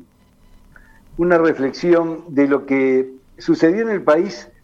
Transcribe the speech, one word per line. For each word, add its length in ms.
una 200
reflexión 920
de 180
lo 180
que 440
sucedió 440
en 80
el 140
país 440